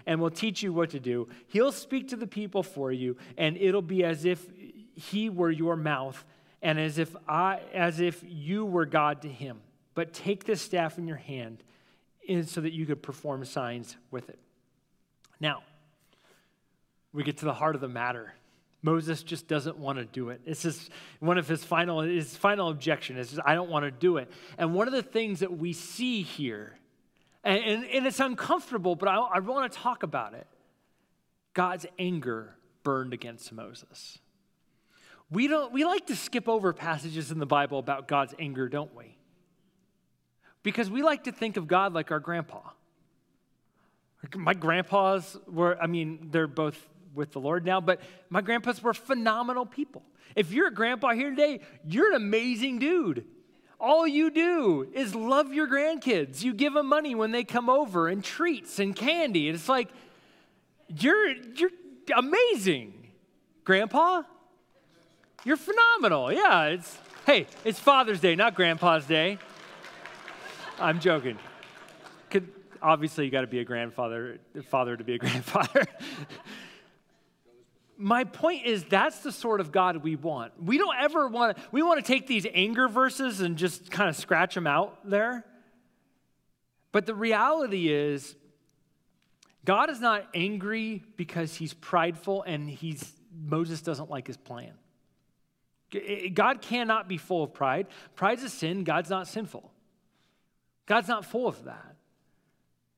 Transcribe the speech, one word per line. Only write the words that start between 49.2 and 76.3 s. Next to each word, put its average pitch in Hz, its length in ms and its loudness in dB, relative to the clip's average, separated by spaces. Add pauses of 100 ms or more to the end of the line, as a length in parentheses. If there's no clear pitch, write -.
people. - 380 -10 (320)
If 185 180 2
you're 330 140 4
a 262 60 -2
grandpa 233 400 2
here 269 180 -2
today, 285 280 2 (260)
you're 254 260 4
an 349 40 4
amazing 233 640 0
dude. 262 460 0 (540)
All 311 280 6
you 302 240 4
do 285 640 4
is 233 200 -2
love 269 400 2
your 302 140 0
grandkids. 247 760 0
You 254 100 0
give 277 200 2
them 285 140 2
money 294 280 2
when 220 160 0
they 240 120 0
come 240 260 -2
over 208 380 4
and 196 160 -2
treats - 560 -4
and 196 160 -2
candy. 240 540 0
And 160 60 -2
it's 160 120 -10
like, 254 220 2 (1000)
you're, 294 400 4 (280)
you're 359 160 2 (440)
amazing, 247 800 4 (720)
Grandpa. 302 580 4 (1200)
You're 285 140 2
phenomenal. 349 720 4
Yeah, 202 340 6
it's, 170 320 -4 (280)
hey, 226 220 8 (160)
it's 220 160 -2
Father's 247 400 6
Day, 170 160 6
not 202 200 4
Grandpa's 165 500 4
Day. 160 320 2 (1400)
I'm 170 200 2
joking. 147 380 2 (920)
Could, 180 200 0 (320)
obviously, 156 440 2
you 131 60 -2
gotta 131 160 2
be 123 120 -2
a 120 60 -4
grandfather, 117 720 -6 (300)
father 120 280 0
to 117 60 -10
be 120 120 -4
a - 20 -2
<laughs> - 20 -8
grandfather. 127 680 0 (2000)